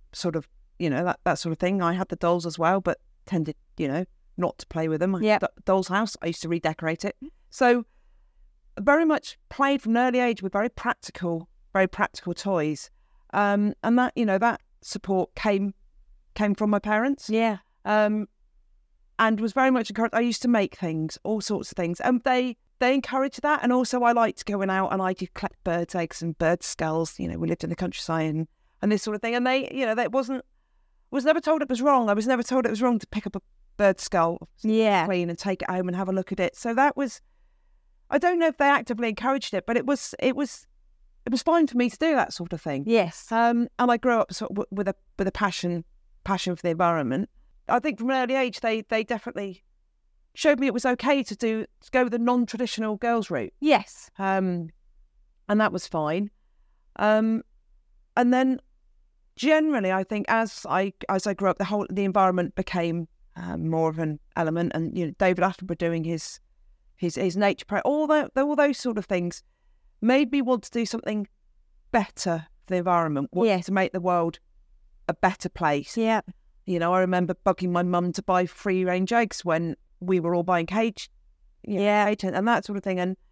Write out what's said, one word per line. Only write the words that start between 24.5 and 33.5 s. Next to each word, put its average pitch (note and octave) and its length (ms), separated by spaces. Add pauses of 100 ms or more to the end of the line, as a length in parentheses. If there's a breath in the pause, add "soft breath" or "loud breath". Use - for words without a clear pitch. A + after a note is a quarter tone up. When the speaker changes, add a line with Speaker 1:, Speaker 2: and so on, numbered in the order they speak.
Speaker 1:
out F#3+ 220
and F#3+ 100
I F#3 120
did - 200
collect - 300
birds' E3+ 300
eggs E3+ 280
and E3 160
bird E3+ 240
skulls. D#3+ 560
You F3 100
know, E3+ 100
we E3 100
lived E3+ 160
in E3 60
the E3+ 60
countryside D#3 580
and, D#3+ 140 (340)
and G#3 100
this G#3 100
sort G#3+ 140
of G#3 60
thing. A#3 120
And B3 120
they, C4 260
you C4 120
know, A3 100
that G#3+ 180
wasn't, C4 320 (640)
was B3+ 140
never D#4 160
told D#4 220
it C#4+ 60
was A#3+ 120
wrong. B3+ 300
I G3+ 40
was G#3+ 120
never B3+ 160
told B3+ 240
it - 40
was G#3+ 120
wrong A#3+ 160
to - 80
pick - 200
up G3+ 100
a F#3+ 60 (340)